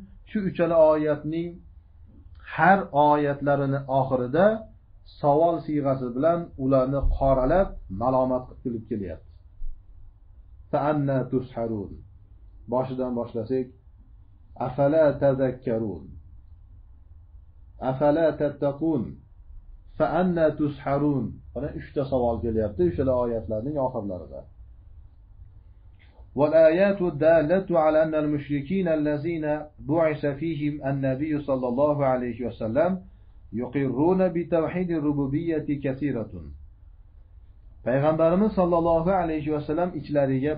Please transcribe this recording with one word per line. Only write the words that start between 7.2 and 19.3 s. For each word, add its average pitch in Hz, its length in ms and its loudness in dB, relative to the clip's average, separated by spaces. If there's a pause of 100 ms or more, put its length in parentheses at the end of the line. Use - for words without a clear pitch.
malomat 127 580 0 (120)
qilib 117 280 -8
kelyapti. 98 440 -8 (1400)
Fa 147 100 -2
anna 139 400 0 (100)
tusharun. 113 640 -4 (760)
Boshidan 127 480 -2
boshlasak, 120 520 -4 (880)
afala 139 480 2 (140)
tadhakkarun. 127 840 0 (1800)
Afala 147 460 2 (100)
tattaqun. 143 680 -2 (920)